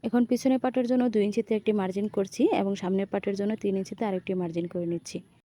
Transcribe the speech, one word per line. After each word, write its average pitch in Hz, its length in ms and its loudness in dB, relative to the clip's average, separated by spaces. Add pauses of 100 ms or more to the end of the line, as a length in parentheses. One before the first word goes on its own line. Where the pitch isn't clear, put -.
এখন 240 220 2
পিছনের 254 380 2
পার্টের 254 260 0
জন্য 247 220 4
দুই 208 140 2
ইঞ্চিতে 214 300 0
একটি 214 180 0
মার্জিন 196 360 0
করছি 202 340 -2 (100)
এবং 196 240 0
সামনের 190 340 -2
পার্টের 202 260 -2
জন্য 202 200 -2
তিন 202 200 -2
ইঞ্চিতে 190 280 -6
আরেকটি 190 300 -4
মার্জিন 170 340 -2
করে 175 180 -4
নিচ্ছি। 170 300 -6 (360)